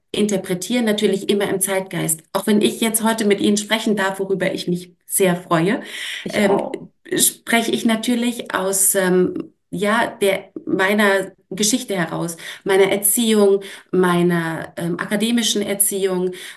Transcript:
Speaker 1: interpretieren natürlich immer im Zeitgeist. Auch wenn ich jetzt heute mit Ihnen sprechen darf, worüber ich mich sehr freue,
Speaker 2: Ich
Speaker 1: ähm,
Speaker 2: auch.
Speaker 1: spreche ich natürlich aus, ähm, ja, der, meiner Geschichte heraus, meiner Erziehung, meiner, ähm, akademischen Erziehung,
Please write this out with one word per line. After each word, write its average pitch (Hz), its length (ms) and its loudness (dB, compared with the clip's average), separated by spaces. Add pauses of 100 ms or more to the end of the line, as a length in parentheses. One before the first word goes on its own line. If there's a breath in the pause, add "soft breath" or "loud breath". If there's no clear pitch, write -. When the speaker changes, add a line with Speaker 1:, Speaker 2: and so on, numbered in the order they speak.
(120)
Speaker 1:
interpretieren 208 720 -2
natürlich 202 460 0
immer 202 200 0
im 190 120 -4
Zeitgeist. 185 640 -4 (100)
Auch 190 140 -4
wenn 208 140 4
ich 220 200 0
jetzt 220 200 2
heute 220 220 2
mit 202 160 4
Ihnen 208 160 4
sprechen 220 400 0
darf, 196 240 -2
worüber 185 340 -2
ich - 140 -8
mich 175 240 -4 (140)
sehr 180 320 2
freue, 180 440 0 (440 loud breath)
Speaker 2:
Ich - 100 -6
Speaker 1:
ähm, 202 160 2
Speaker 2:
auch. - 200 0 (440)
Speaker 1:
spreche - 560 0
ich - 140 -2
natürlich 233 680 -2
aus, 190 420 0
ähm, 185 580 2 (160)
ja, 208 520 0
der, 190 280 0 (160)
meiner 196 640 2 (180)
Geschichte 202 460 -2
heraus, 165 420 -4 (260 loud breath)
meiner 190 280 4
Erziehung, 202 680 4 (300 loud breath)
meiner, 175 840 2
ähm, 170 220 -4
akademischen 214 640 0
Erziehung, 190 680 -2 (240 loud breath)